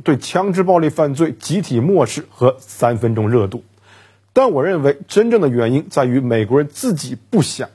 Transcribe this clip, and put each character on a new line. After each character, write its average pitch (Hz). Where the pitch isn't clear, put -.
对 143
枪 190
支 180
暴 180
力 156
犯 151
罪 160
集 185
体 120
漠 165
视 -
和 -
三 -
分 113
钟 107
热 113
度。 117
但 254
我 139
认 170
为 139
真 233
正 233
的 156
原 120
因 156
在 143
于 127
美 117
国 123
人 147
自 254
己 131
不 208
想， -